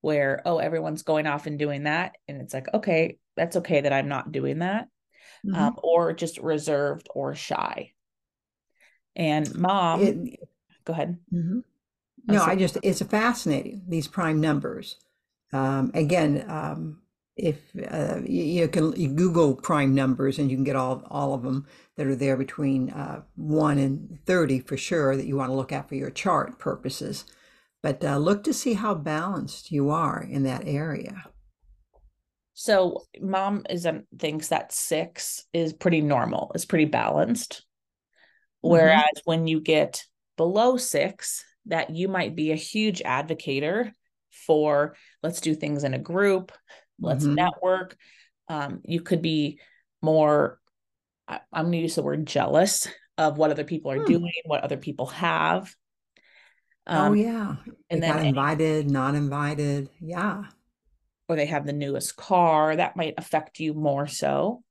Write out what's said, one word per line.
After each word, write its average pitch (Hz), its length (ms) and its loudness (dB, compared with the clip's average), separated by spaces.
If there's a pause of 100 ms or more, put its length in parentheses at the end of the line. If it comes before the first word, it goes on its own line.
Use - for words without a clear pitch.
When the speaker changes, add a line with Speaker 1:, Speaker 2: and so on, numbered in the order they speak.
Speaker 1:
where, 143 420 0
oh, 170 140 0
everyone's 156 440 -4
going 156 240 0
off 147 200 -4
and 147 120 -6
doing 143 260 -4
that. 160 300 -2 (140)
And 139 140 -12
it's 139 100 -14
like, 131 220 -8
"Okay, 165 420 2 (200)
that's 170 200 0
okay 170 240 2
that 139 140 2
I'm 135 140 2
not 143 240 -6
doing 139 260 -2
that." 190 300 -2 (580)
Speaker 2:
Mm-hmm. 190 80 0
Speaker 1:
Um, 151 280 2
or 165 300 4
just 165 260 -4
reserved 147 760 -2
or 139 200 -4
shy. - 580 -6 (1200)
And 151 380 0
Mom, 180 480 2
Speaker 2:
It 185 380 0 (440)
Speaker 1:
go - 80 -6
ahead. 165 260 -4 (140)
Speaker 2:
Mm-hmm. 175 280 -2 (680)
Speaker 1:
I'm 208 60 6
Speaker 2:
No, 202 60 6
Speaker 1:
sorry. 170 120 4
Speaker 2:
I 190 40 2
just, 185 260 2
it's 196 200 2
fascinating, 208 880 -2
these 165 200 -2
prime 156 320 0
numbers. - 560 -2 (560)
Um, 135 420 0
again, 151 540 2
um, 156 540 -8 (340)
if, 151 200 0 (200)
uh, - 440 -4
y-, - 80 -8
you 170 400 0
can, 160 260 2
you 165 140 0
Google 160 480 4
prime 143 380 2
numbers 135 440 2
and 143 120 2
you 131 60 -2
can 131 80 2
get 135 120 0
all, 131 340 -2
all 143 240 -2
of 123 100 -6
'em 135 220 -4 (300)
that 147 100 -2
are 135 100 2
there 135 200 2
between, 135 540 -2
uh, 147 320 -10 (120)
one 151 440 2
and 139 460 -2
thirty 156 360 4
for 135 160 -8
sure 139 400 0
that 135 100 -4
you 139 100 -2
wanna 131 180 -2
look 135 180 -4
at 143 160 -6
for - 80 -10
your 135 140 -6
chart - 480 0
purposes. - 680 -6 (580)
But, 147 220 -2
uh, 143 140 0
look 196 260 2
to 311 100 0
see 233 200 -2
how 208 200 -2
balanced 160 800 -6
you 143 180 2
are 160 320 -2
in 139 220 -2
that 131 220 -2
area. 151 580 -6 (1300)
Speaker 1:
So 190 480 2 (180)
Mom 196 480 -2
is, 175 180 -6
um, 156 180 -2 (140)
thinks 156 300 -4
that - 240 -2
six - 800 -4
is 165 200 0
pretty 165 280 2
normal, 147 540 0
is 170 120 -4
pretty 160 180 4
balanced. 151 800 0 (1000)
Speaker 2:
Mm-hmm. 170 60 4
Speaker 1:
Whereas 160 540 8
when 165 220 2
you 160 140 2
get 156 440 2 (320)
below 214 400 4
six, - 680 -4 (220)
that 165 240 -2
you 170 180 -2
might 180 280 -2
be 156 160 0
a 156 40 0
huge 214 480 -2
advocator 156 880 -2 (380)
for, 151 640 2 (260)
"Let's 170 180 -6
do 156 140 0
things 147 300 -4
in 135 100 -2
a 131 40 -4
group, 190 540 0 (480)
let's 139 240 -2
Speaker 2:
Mm-hmm. 147 100 2
Speaker 1:
network." 185 600 0 (520)
Um, 147 360 -6
you 165 160 -2
could 165 220 0
be 151 360 -2 (440)
more, 151 580 4 (680)
I, - 120 -10 (120)
I'm 160 140 -2
gonna 175 120 0
use 165 160 -2
the 156 80 -2
word 147 240 -2
jealous 156 600 2 (300)
of 151 220 2
what 151 120 4
other 151 140 -2
people 151 280 -6
are 135 80 0
Speaker 2:
Hmm. 453 120 -2
Speaker 1:
doing, 170 200 2 (140)
what 151 180 -2
other 143 120 -2
people 135 300 -6
have. 165 680 0 (1120)
Speaker 2:
Oh, 170 260 2
Speaker 1:
Um, 208 40 6
Speaker 2:
yeah. 214 400 0 (340)
Speaker 1:
and 165 120 0
Speaker 2:
They 165 60 2
got 151 80 2
Speaker 1:
then 156 100 0
Speaker 2:
invited, 151 640 2
not 135 240 0
invited. 143 760 -2 (120)
Yeah. 180 440 -4 (840)
Speaker 1:
or 165 80 2
they 147 100 2
have 147 180 -2
the 143 80 -4
newest 143 440 -4
car, 156 600 4
that 165 200 0
might 165 200 -4
affect 156 440 -4
you 160 120 -2
more 147 340 0
so. 143 640 -2